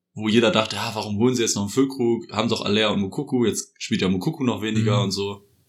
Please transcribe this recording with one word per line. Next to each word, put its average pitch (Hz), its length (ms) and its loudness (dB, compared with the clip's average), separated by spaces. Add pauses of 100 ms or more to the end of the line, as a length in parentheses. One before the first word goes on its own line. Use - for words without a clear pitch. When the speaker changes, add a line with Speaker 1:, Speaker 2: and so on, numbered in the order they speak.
(140)
Speaker 1:
Wo 107 140 -4
jeder 113 220 4
dachte, 107 260 0
„Ja, 104 180 -6
warum 104 240 -4
holen 123 180 4
sie 117 60 0
jetzt 110 120 0
noch 104 80 -2
einen 101 80 -4
Füllkrug? 123 600 0
Haben 110 160 -2
doch 113 160 0
Haller 104 280 2
und 98 80 0
Moukoko, 123 440 -2
jetzt - 340 -2
spielt 107 240 -2
ja 95 60 2
Moukoko 95 340 -2
noch 113 200 0
weniger“ 110 360 2
Speaker 2:
Mhm. 101 60 2
Speaker 1:
und 98 80 0
so. 101 340 -6 (220)